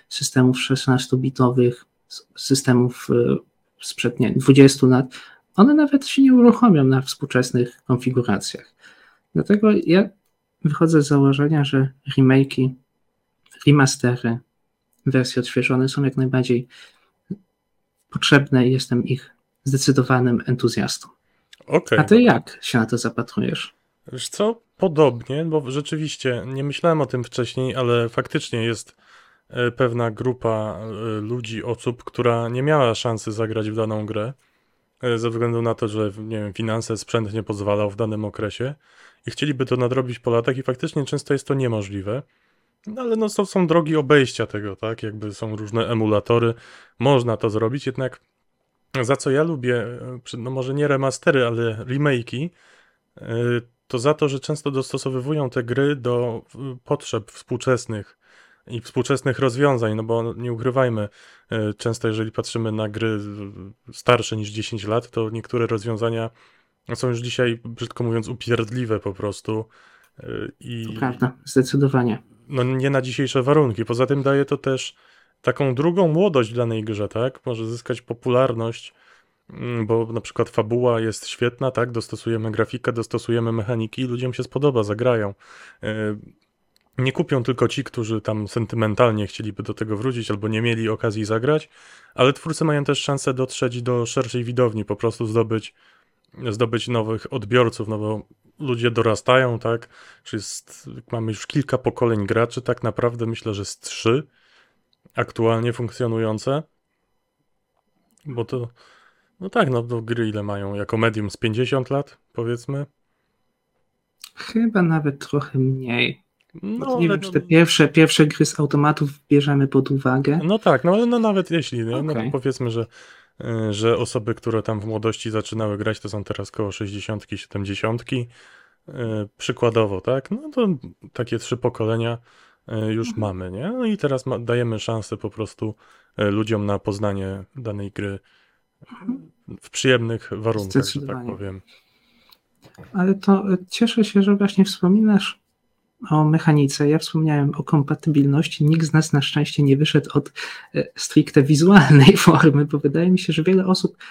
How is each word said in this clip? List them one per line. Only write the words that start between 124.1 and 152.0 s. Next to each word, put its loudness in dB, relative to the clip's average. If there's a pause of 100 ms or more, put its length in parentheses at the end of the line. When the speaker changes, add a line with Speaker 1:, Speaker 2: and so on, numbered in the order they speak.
Speaker 2:
które -2
tam -4
w -8
młodości -4
zaczynały -4
grać, -4
to -12
są -8
teraz -10
koło -4
sześćdziesiątki, -8
siedemdziesiątki, -6 (640)
y, -16 (440)
przykładowo, 0
tak? -2
No -8
to 0 (460)
takie -4
trzy -6
pokolenia, -2 (520)
y, -2
już -2
Speaker 1:
Mhm. -6
Speaker 2:
mamy, -4
nie? -8
No -4
i 0
teraz -2
ma-, -4
dajemy -2
szansę -6
po -8
prostu, -8 (440)
y, 0
ludziom 0
na -2
poznanie -4 (120)
danej -10
gry -8 (720)
Speaker 1:
Mhm. -10 (300)
Speaker 2:
w -20
przyjemnych 0
warunkach, -4
że 2
tak 2
Speaker 1:
Zdecydowanie. -8
Speaker 2:
powiem. -12 (1300)
Speaker 1:
Ale 2
to, 2
y, 2 (120)
cieszę 2
się, 2
że 4
właśnie 4
wspominasz 2 (680)
o 6
mechanice. 4
Ja 4
wspomniałem 0
o -6
kompatybilności. 2
Nikt 4
z -4
nas 2
na 4
szczęście 0
nie 6
wyszedł 2
od, 0 (440)
y, -2
stricte 4
wizualnej 10